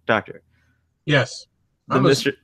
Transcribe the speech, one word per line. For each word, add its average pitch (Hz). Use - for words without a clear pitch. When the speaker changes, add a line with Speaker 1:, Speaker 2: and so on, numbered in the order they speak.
Speaker 1:
Doctor? -
Speaker 2:
Yes. 143
Speaker 1:
The -
Speaker 2:
I'm 131
a 135
Speaker 1:
mistre-, 139